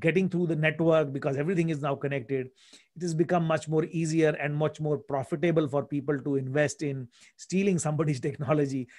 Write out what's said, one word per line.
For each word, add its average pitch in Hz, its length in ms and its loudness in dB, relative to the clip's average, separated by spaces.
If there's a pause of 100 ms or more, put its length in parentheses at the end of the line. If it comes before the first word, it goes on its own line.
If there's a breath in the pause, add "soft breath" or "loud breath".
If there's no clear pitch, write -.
getting 165 280 2
through 175 200 0
the 165 80 0
network, 156 560 2
because 139 240 -2
everything 165 340 0
is 151 100 -4
now 143 140 -2
connected, 135 540 -4 (480 soft breath)
it 156 60 -10
has 170 120 -4
become 170 320 2
much 156 220 0
more 156 160 2
easier 160 460 2 (100)
and 147 140 -2
much 151 260 -2
more 151 180 0
profitable 156 680 0
for 135 160 0
people 143 360 -2
to 139 160 -2
invest 135 460 0
in 135 260 -6 (280 soft breath)
stealing 190 420 0
somebody's 151 420 0
<laughs> 160 80 -4
technology 139 600 0 (100)